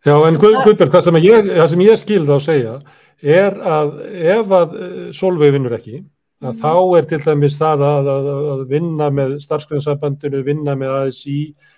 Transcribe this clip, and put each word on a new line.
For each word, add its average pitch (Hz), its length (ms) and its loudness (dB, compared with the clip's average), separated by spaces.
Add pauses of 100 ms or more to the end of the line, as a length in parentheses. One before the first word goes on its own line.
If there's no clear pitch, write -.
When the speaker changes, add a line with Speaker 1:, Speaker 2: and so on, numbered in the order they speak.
Speaker 1:
Já, 147 80 4
en 160 200 4
Speaker 2:
og 151 80 -2
Speaker 1:
Guð-, 214 140 6
Speaker 2:
það - 100 0
Speaker 1:
Guðbjörg, 190 280 4
það 165 120 4
sem 165 200 4
ég, 208 320 4
það 156 120 4
sem 175 180 2
ég 220 100 6
skil 196 280 -2
þá 143 120 2
segja 139 400 -2 (440)
er 190 400 2
að 151 300 -2 (380)
ef 208 200 -2
að, 175 280 2
eh, 180 320 -14
Sólveig 160 440 0
vinnur 127 220 -4
ekki, 131 280 -16 (380)
að 123 140 -10
Speaker 2:
Mhm. - 20 -16
Speaker 1:
þá 175 400 2
er 147 80 2
til 160 160 -6
dæmis 147 320 0
það 151 320 -2
að, 143 240 0
að, 139 160 -4
að, 143 240 -6
að 135 160 -6
vinna 151 480 -4
með 139 200 -2 (100)
Starfsgreinasambandinu, 147 1000 -6
vinna 147 320 -4
með 135 160 -6
A 135 160 -4
S 131 140 -10 (100)
I, 147 240 -6 (240)